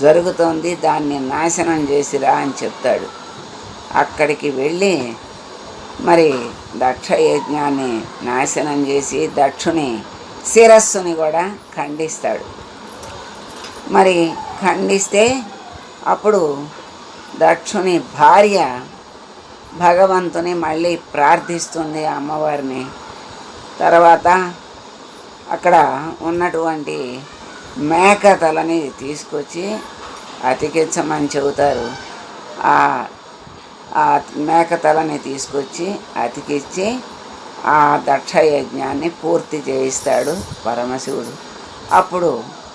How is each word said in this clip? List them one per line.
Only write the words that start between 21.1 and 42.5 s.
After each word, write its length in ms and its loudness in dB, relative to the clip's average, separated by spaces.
అమ్మవారిని. 800 -4
తర్వాత 720 6
అక్కడ 560 4
ఉన్నటువంటి 960 -4
మేక 640 6
తలని 580 0
తీసుకొచ్చి 800 -8
అతికించమని 880 0
చెబుతారు. 560 0
ఆ, 440 2
ఆ 260 4
మేక 480 2
తలని 340 2
తీసుకొచ్చి 800 -6
అతికిచ్చి 760 -4
ఆ 440 4
దక్షయజ్ఞాన్ని 1000 0
పూర్తి 600 -4
చేయిస్తాడు 680 -2
పరమశివుడు. 640 -4
అప్పుడు 520 2